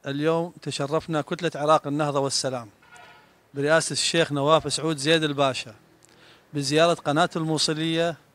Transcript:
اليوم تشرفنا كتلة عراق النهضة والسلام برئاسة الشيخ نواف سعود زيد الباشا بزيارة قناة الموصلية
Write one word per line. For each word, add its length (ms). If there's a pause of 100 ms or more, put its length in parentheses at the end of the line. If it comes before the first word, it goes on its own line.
اليوم 540
تشرفنا 600
كتلة 340
عراق 320
النهضة 320
والسلام 500 (840)
برئاسة 400
الشيخ 380
نواف 420
سعود 240
زيد 260
الباشا 520 (760)
بزيارة 400
قناة 420
الموصلية 800 (180)